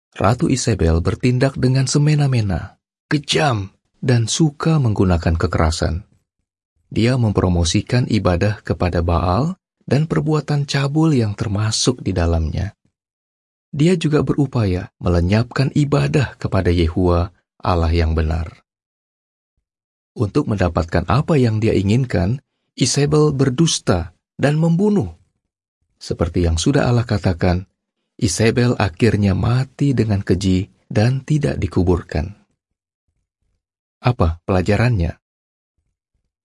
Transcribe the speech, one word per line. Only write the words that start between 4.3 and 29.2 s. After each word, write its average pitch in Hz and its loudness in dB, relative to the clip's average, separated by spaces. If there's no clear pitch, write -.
menggunakan 95 2
kekerasan. 82 -2
Dia 120 0
mempromosikan 98 0
ibadah 95 0
kepada 87 -2
Baal 90 0
dan 143 2
perbuatan 151 -2
cabul 143 0
yang 110 0
termasuk 107 -2
di 98 -2
dalamnya. 85 -2
Dia 165 2
juga 147 0
berupaya 113 -2
melenyapkan 92 0
ibadah 143 0
kepada 95 -2
Yehua, 87 0
Allah 82 0
yang 80 2
benar. 80 -4
Untuk 120 -2
mendapatkan 87 -2
apa 143 2
yang 110 2
dia 107 0
inginkan, 101 0
Isabel 147 2
berdusta 131 0
dan 147 0
membunuh. 165 0
Seperti - -2
yang 82 0
sudah 143 2
Allah 120 0
katakan, 92 -2
Isabel 120 0
akhirnya 101 2